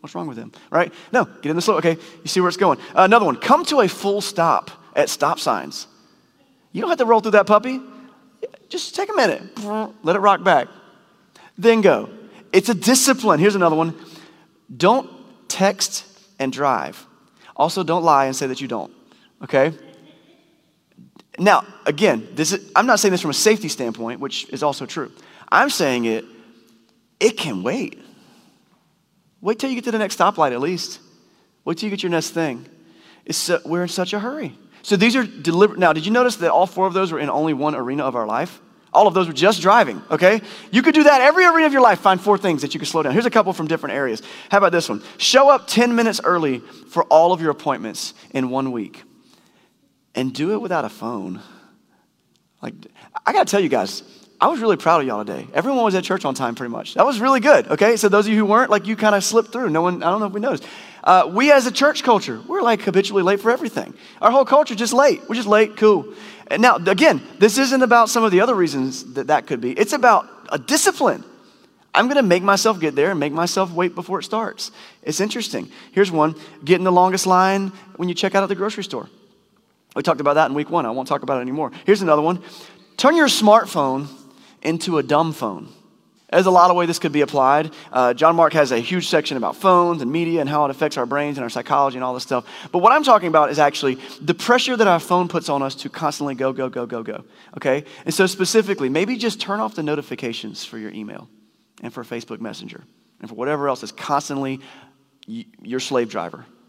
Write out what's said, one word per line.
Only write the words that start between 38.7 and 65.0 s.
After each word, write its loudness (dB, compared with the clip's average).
All 6
of 2
those 2
were -8
just 2
driving, 4
okay? 4
You 2
could 4
do 6
that 8
every 4
arena 6
of 2
your 4
life. 2
Find 2
four 2
things -2
that -6
you -8
could -8
slow -2
down. -2
Here's 0
a 0
couple 0
from -6
different -6
areas. -4
How 4
about 4
this -2
one? -8
Show 4
up 2
ten 2
minutes 0
early 0
for 0
all 4
of -4
your -2
appointments -6
in -4
one -4
week. -10
And -4
do -4
it -2
without -4
a -6
phone. -10
Like, -12
I 2
gotta 2
tell 0
you 0
guys, -4
I 4
was -2
really 0
proud 2
of -2
y'all -4
today. -10
Everyone 0
was 2
at 0
church -4
on -2
time -4
pretty -8
much. -12
That -2
was -2
really 2
good, 4
okay? 2
So 2
those 2
of 0
you 2
who 2
weren't, 2
like, 0
you -4
kinda 2
slipped 0
through. -4
No 0
one, -2
I 0
don't -2
know -4
if -8
we -8
noticed. -4
Uh, 6
we 4
as 4
a -4
church 0
culture, 0
we're, -4
like, 0
habitually 0
late 2
for 0
everything. -6
Our 4
whole 4
culture 2
just -4
late. 4